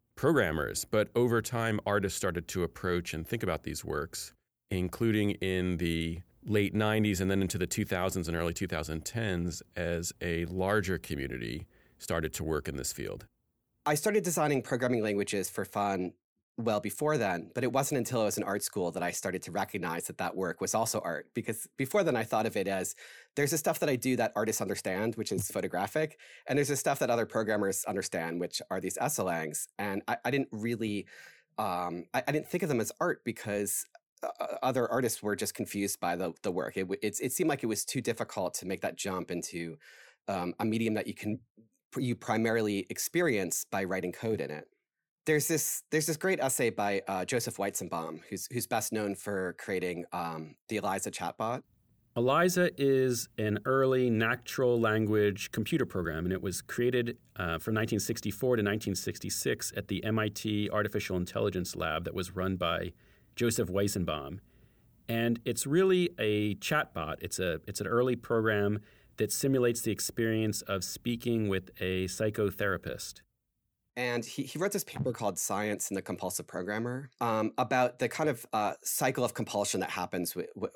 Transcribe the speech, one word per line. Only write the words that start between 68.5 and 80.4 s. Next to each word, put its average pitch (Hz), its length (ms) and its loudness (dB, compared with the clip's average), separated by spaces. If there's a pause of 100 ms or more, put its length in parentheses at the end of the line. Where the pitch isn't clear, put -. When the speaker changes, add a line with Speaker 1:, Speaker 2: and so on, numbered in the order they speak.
Speaker 1:
that 104 140 0
simulates 123 500 4
the 113 100 0
experience 110 720 0
of 98 200 -2
speaking 117 640 0
with 95 220 0 (100)
a 92 260 0
psychotherapist. 98 1160 -2 (760)
Speaker 2:
And 120 260 0
he, 135 200 -6
he - 140 -8
wrote 190 140 0
this 196 140 -2
paper - 260 -2
called 104 260 -2
Science 101 520 -2
and 98 80 -2
the 95 40 -2
Compulsive - 460 -4
Programmer, 117 600 -4 (100)
um, 110 380 2
about 127 420 4
the 123 80 2
kind 151 220 0
of, 123 240 -2
uh, 107 200 2 (100)
cycle 131 420 2
of 113 80 -2
compulsion 101 480 0
that 90 80 -2
happens 90 420 -2
w-, 87 240 -4